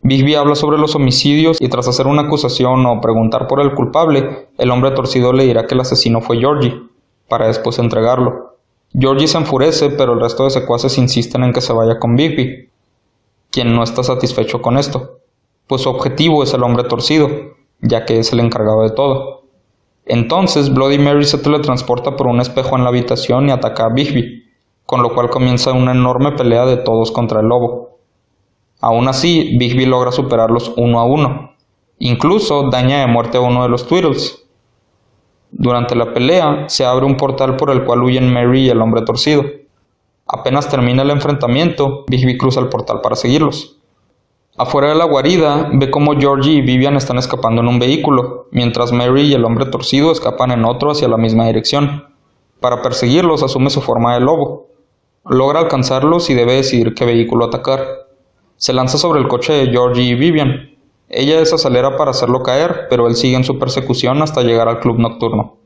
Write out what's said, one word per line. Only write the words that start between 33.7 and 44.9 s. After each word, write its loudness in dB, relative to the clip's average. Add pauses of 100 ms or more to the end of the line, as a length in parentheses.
Tweedles. -2 (1040)
Durante -2
la -2
pelea, 0
se -2
abre 2
un 2
portal -2
por 0
el 0
cual 0
huyen 2
Mary 2
y 4
el 2
hombre 2
torcido. 0 (840)
Apenas -2
termina 2
el 2
enfrentamiento, 0
Bigby 0
cruza 0
el -2
portal -6
para -2
seguirlos. -2 (800)
Afuera 0
de 0